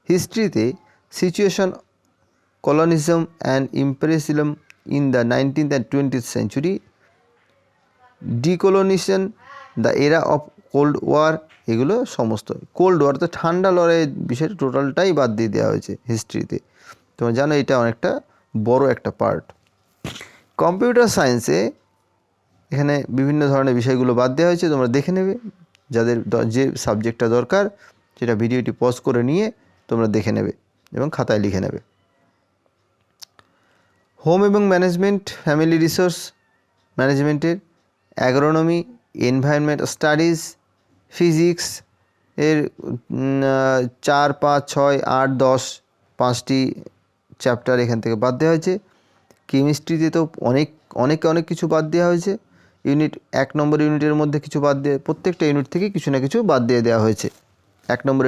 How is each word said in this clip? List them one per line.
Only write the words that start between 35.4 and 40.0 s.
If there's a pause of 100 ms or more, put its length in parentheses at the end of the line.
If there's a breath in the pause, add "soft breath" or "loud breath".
ফ্যামিলি (100)
রিসোর্স (840)
ম্যানেজমেন্টের, (640)
অ্যাগ্রোনমি, (520)
এনভায়রনমেন্ট (140)
স্টাডিজ, (800)